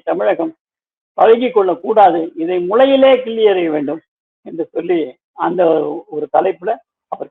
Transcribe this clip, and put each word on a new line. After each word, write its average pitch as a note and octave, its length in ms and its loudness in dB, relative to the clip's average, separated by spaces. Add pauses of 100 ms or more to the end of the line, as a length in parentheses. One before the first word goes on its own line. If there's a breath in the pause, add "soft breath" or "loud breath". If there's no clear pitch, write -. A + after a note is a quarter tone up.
தமிழகம் E3+ 480 -4 (680)
பழகி A#3 320 4
கொள்ளக்கூடாது. F#3 720 2 (140)
இதை E3+ 240 -4
முளையிலே C4+ 560 4
கிள்ளி A3+ 280 -2
எறிய F#3 260 2
வேண்டும் D3 300 -4 (460)
என்று E3 260 -8
சொல்லி E3+ 260 -2 (400)
அந்த F3 240 -2 (460)
ஒரு D3+ 240 -8
தலைப்புல F3 400 -2 (400)
அவர் - 180 -10